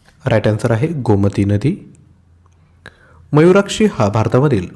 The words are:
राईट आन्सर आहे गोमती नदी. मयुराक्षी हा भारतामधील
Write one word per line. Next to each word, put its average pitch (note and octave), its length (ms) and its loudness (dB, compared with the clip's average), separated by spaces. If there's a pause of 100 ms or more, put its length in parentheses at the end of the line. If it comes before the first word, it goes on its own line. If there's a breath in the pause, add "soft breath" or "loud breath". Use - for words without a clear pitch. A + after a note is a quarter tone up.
(260 soft breath)
राईट A2+ 220 0
आन्सर G#2+ 220 -2
आहे A2+ 160 0
गोमती G#2 580 -2
नदी. G2+ 480 -2 (1400 soft breath)
मयुराक्षी F#3+ 600 2
हा G#2 160 -2
भारतामधील A2+ 680 0